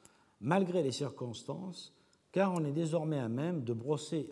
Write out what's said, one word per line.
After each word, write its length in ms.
malgré 420
les 80
circonstances, 1000
car 220
on 120
est 60
désormais 480
à 100
même 340
de 100
brosser 580